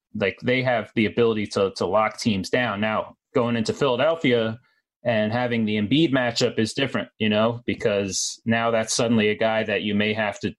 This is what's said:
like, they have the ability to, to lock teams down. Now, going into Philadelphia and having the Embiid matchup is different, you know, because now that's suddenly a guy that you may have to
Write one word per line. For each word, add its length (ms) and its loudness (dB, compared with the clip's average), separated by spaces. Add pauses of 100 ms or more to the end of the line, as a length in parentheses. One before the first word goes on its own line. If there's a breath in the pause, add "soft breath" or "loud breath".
(140)
like, 300 -2
they 180 0
have 320 -2
the 140 2
ability 400 2
to, 300 0
to 100 -2
lock 320 0
teams 320 -2
down. 300 -2
Now, 340 -4 (180)
going 220 0
into 180 -2
Philadelphia 840 0 (440)
and 280 0
having 340 0
the 120 0
Embiid 340 2
matchup 480 0
is 140 0
different, 440 -4
you 120 0
know, 360 2
because 800 -2
now 240 2
that's 240 0
suddenly 360 2
a 60 0
guy 280 0
that 180 0
you 140 -2
may 180 0
have 280 -4
to 180 -4